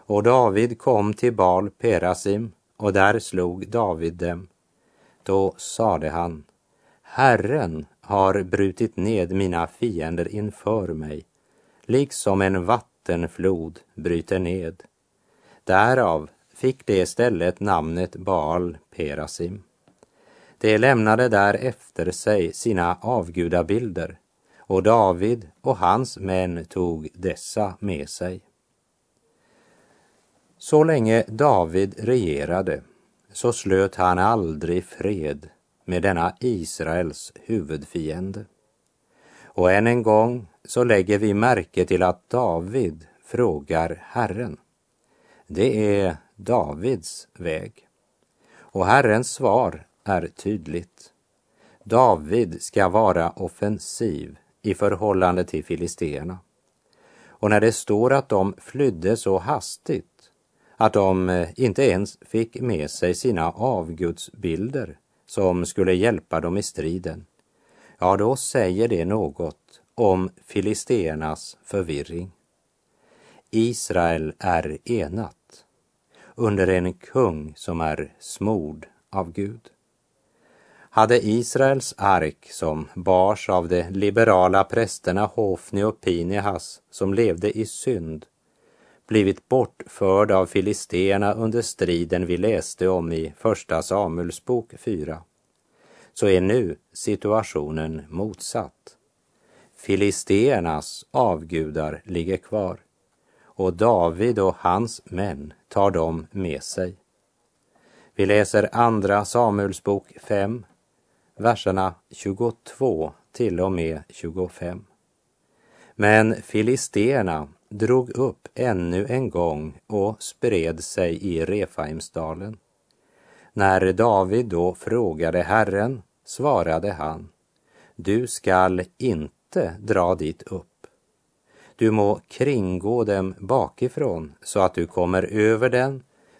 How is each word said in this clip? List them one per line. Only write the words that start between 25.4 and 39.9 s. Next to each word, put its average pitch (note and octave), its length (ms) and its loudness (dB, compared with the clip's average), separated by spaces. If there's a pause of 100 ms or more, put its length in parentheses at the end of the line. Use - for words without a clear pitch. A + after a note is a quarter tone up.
och C3 160 -2
hans F#2 420 0
män F#2 460 -2
tog E2 500 -4
dessa F#2 640 -6
med D#2+ 280 -6
sig. F#2 340 -10 (2250)
Så D3+ 260 4
länge A#2 440 4
David G2 680 2
regerade, F2 840 -2 (500)
så A#2+ 200 0
slöt F#2+ 420 2
han F2+ 240 2
aldrig F2+ 640 0
fred D2+ 640 -6 (360)
med F2+ 180 -2
denna F2 380 0
Israels E2+ 920 -4
huvudfiende. F2 1120 -8 (1000)
Och F2+ 280 4
än G#2 140 6
en A#2+ 160 4